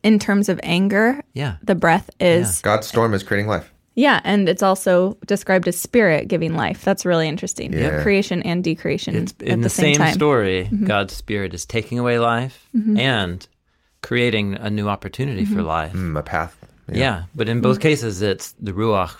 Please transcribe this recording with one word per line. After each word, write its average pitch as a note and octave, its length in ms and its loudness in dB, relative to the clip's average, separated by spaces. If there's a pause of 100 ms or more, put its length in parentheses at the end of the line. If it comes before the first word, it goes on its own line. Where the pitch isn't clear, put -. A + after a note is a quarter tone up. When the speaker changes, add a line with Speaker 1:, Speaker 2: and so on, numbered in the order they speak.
Speaker 1:
in G#3+ 160 4
terms G3+ 300 0
of F#3 140 -2
anger, G3+ 600 2 (100)
Speaker 2:
Yeah. B2 300 -4
Speaker 1:
the G3 120 2
breath F3 360 2 (100)
is F3 420 2
Speaker 2:
Yeah. G#2 80 2
Speaker 3:
God's A2 160 2
storm A2+ 280 2
is G2 80 -2
creating G#2 260 -2
life. F#2+ 220 -2 (260)
Speaker 1:
Yeah, A#3+ 280 4
and G3 240 2
it's - 140 0
also F#3+ 600 2
described F#3+ 440 0
as F3+ 100 -2
spirit F#3 480 2
giving D#3+ 280 -2
life. B2+ 300 -4
That's G3 220 0
really E3 220 2
interesting. - 440 -8
Speaker 3:
Yeah. D3+ 300 0
Speaker 1:
Creation G3 400 0
and F3 200 -2
decreation E3 520 -4
Speaker 2:
It's E3+ 260 -2
Speaker 1:
at - 60 -12
Speaker 2:
in A#2 140 0
Speaker 1:
the A#2 60 2
Speaker 2:
the - 40 0
Speaker 1:
same D3 240 2
Speaker 2:
same D3 120 4
Speaker 1:
time. - 80 0
Speaker 2:
story. A2 560 2
Speaker 1:
Mm-hmm. G#2+ 160 -2
Speaker 2:
God's G2 280 -2
spirit G2 400 -6
is F2 100 -10
taking A#2 360 -6
away A#2+ 180 0
life A#2 580 -2
Speaker 1:
Mm-hmm. G#3+ 220 2
Speaker 2:
and G#2 480 -2 (560)
creating A2 540 0
a G#2+ 120 -8
new G#2 200 -2
opportunity G2+ 580 -4
for G#3 140 0
Speaker 1:
Mm-hmm. E2+ 60 -2
Speaker 2:
life. D#2+ 280 -2
Speaker 3:
Mm, F2 240 -4
a D2+ 40 -4
path. E2 340 -6 (360)
Speaker 2:
Yeah. A2 300 -2 (140)
But A2+ 120 -2
in A#2 140 0
both - 140 4
Speaker 1:
Mm-hmm. - 120 -6
Speaker 2:
cases, A#2 320 -2
it's G2+ 400 -2
the G2+ 120 -8
ruach G2+ 480 0